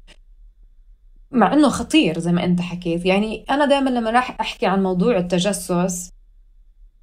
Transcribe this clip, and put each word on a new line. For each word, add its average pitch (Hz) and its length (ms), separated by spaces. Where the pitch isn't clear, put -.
مع 226 220
إنه 285 160
خطير 233 500
زي 170 120
ما 170 140
أنت 175 160
حكيت، 170 440
يعني، 202 440
أنا 285 160
دائمًا 277 240
لما 233 220
راح 233 300
أحكي - 240
عن 196 180
موضوع 185 340
التجسس، 180 920